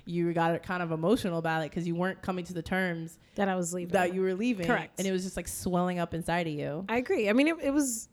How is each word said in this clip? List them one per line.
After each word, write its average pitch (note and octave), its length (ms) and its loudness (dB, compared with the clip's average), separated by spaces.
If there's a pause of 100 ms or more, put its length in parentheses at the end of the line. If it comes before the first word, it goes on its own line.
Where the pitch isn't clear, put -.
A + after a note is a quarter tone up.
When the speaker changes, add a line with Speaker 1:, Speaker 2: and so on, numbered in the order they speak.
Speaker 1:
you E3+ 280 0
got E3 300 2
kind F3+ 200 -4
of E3 80 -4
emotional E3+ 480 2
about D#3+ 260 0
it C#3+ 60 -8
'cause E3+ 160 -4
you E3+ 80 0
weren't F3+ 260 -2
coming F3+ 220 -4
to F3+ 100 -12
the E3 80 -4
terms E3+ 560 -2 (180)
Speaker 2:
That G3+ 120 2
I F#3 80 2
was F3 180 -2
leaving. F3 200 -2
Speaker 1:
that F3+ 200 4
you F#3 60 0
were F#3 140 2
leaving. G3 340 0
Speaker 2:
Correct. G3 320 0
Speaker 1:
And F#3+ 80 0
it F#3+ 60 0
was F#3 100 0
just, F#3+ 140 -8
like, F3 100 -6
swelling F3+ 520 0
up E3+ 140 -2
inside E3 340 0
of D3+ 60 -2
you. D3 360 -4
Speaker 2:
I A#3 80 0
agree. B3 320 2
I G#3+ 40 4
mean, C#4 140 6
it, E4 160 2
it C#4 80 2
was, C4+ 420 -2